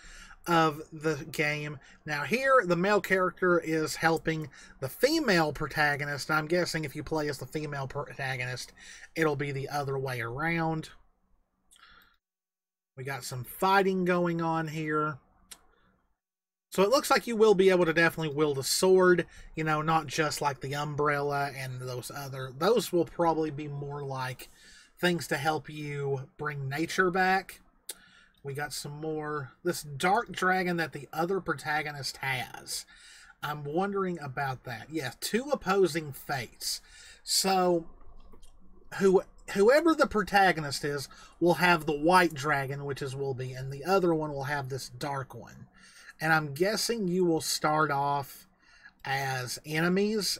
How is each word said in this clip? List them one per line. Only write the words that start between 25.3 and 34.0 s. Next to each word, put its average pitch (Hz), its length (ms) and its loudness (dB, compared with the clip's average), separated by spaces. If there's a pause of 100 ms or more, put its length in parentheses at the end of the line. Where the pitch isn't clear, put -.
help 147 320 -2
you 143 600 -6 (100)
bring 143 300 -6
nature 165 420 0
back. 185 500 0 (800)
We 139 120 -10
got 143 180 -8
some 147 280 -10
more, 151 520 -6 (120)
this 175 180 -2
dark 180 500 0
dragon 185 460 2
that 160 140 -2
the 143 200 -12
other 175 280 0
protagonist 151 800 -4
has. - 680 -6 (560)
I'm 147 220 -6
wondering 185 540 -2